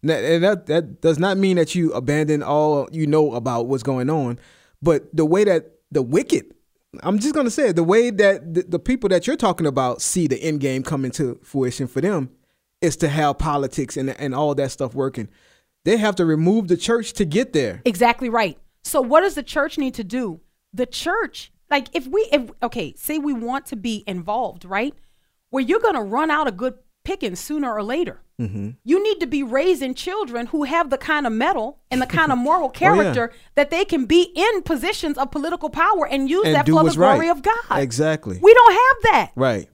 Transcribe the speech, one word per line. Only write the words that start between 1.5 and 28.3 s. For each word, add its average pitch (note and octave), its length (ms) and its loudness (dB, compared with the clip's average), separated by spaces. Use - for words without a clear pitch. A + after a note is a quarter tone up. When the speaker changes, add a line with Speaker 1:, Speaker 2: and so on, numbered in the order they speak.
Speaker 1:
that E3 180 0
you E3+ 180 0
abandon D3 500 0
all D3 500 0
you D#3 140 -2
know D3+ 280 2
about A#2 320 -4
what's C3 180 -2
going C3 260 -2
on. C3 280 -4
But D3+ 340 0
the D#3+ 80 4
way F3+ 200 4
that F3 260 0
the D3 100 0
wicked, - 500 0
I'm G3 160 0
just C#4 160 -2
gonna C4+ 160 0
say C#4 200 0
it, E3 60 0
the E3+ 80 2
way A3+ 260 4
that G3 440 2
the, F3 80 0
the F3 160 -4
people B3+ 320 -2
that F3+ 160 2
you're D4 100 -2
talking F3+ 300 0
about B2+ 360 -2
see F3 240 0
the B2+ 160 0
end D3+ 180 -2
game C3 220 -2
coming C3 300 -4
to C3 320 -4
fruition C3 420 -4
for C3 140 -6
them D#3+ 300 -2
is E3 160 0
to E3 100 0
have C#3+ 300 0
politics C#3+ 580 -4
and, C3+ 140 -4
and C3+ 140 -6
all D3 220 0
that C#3 160 -2
stuff B2 220 -8
working. C3 340 -4
They G#3 140 4
have G#3 180 0
to F3+ 100 2
remove E3+ 420 2
the F3 100 2
church A#3 360 -2
to G3+ 100 0
get G#3 300 -2
there. A#2 320 -2
Speaker 2:
Exactly A#3+ 420 0
right. A3 300 -2
So - 200 -2
what C4 180 6
does F#4+ 140 0
the D4 80 -6
church D4+ 360 -4
need C4 160 -4
to A#3 100 -8
do? G3 360 -6
The A#3+ 140 -4
church, - 680 -6
like, C#4+ 220 0
if C4+ 140 -4
we, G4 260 -2
if, B3+ 180 0
okay, A3+ 340 -6
say D#4 220 -6
we C#4+ 160 -4
want B3 320 -6
to C4+ 100 -12
be G#3+ 300 -6
involved, F#3+ 580 -6
right? G3+ 300 -6
Where C4+ 120 -2
you're E4 180 2
gonna F#4 220 0
run B3+ 280 -2
out D4 180 0
of F#3+ 80 -6
good B3+ 180 -4
pickings A#3 340 -6
sooner D4 340 -6
or G#3+ 100 -4
later. B3+ 400 -6